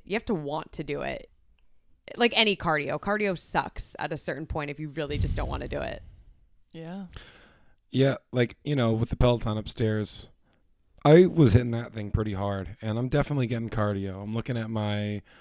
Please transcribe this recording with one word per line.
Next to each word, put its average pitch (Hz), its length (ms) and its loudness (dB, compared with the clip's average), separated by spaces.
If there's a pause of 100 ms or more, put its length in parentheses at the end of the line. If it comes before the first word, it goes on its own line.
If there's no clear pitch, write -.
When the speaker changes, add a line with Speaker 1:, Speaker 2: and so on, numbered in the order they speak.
Speaker 1:
you - 120 -8
have 226 100 -6
to 233 100 -2
want 151 380 -6
to 160 100 -8
do 143 180 -6
it. - 280 -8 (840)
Like 240 220 2
any 220 180 4
cardio. 147 440 -2
Cardio 202 380 -2
sucks - 600 -6
at 151 140 -6
a 156 40 -6
certain 151 280 -8
point 147 260 -6
if 143 80 -12
you 156 100 -8
really 147 280 -6
just - 180 0
don't 147 140 -2
wanna 139 180 -6
do 143 140 -6
it. - 200 -8 (680)
Speaker 2:
Yeah. 170 340 -12 (880)
Speaker 3:
Yeah, 131 240 2 (160)
like, 123 320 0
you 147 120 -2
know, 117 180 2
with 110 160 0
the - 80 -6
Peloton 117 400 2
upstairs, 107 720 -4 (760)
I 165 200 12
was 151 280 6
hitting 120 180 4
that 117 220 -6
thing 104 180 -8
pretty 107 220 -2
hard, 98 480 -4
and 110 160 2
I'm 123 120 2
definitely 139 380 2
getting 117 220 -4
cardio. 98 520 -2
I'm 104 120 -6
looking 117 240 -2
at 110 120 -4
my 104 520 -2 (200)